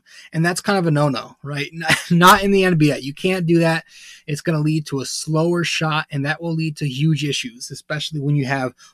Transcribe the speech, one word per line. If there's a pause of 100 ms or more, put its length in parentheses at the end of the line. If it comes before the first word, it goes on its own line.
(320)
And
that's
kind
of
a
no-no,
right? (200)
<laughs>
Not
in
the
N
B
A.
You
can't
do
that. (420)
It's
gonna
lead
to
a
slower
shot,
and
that
will
lead
to
huge
issues,
especially
when
you
have (200)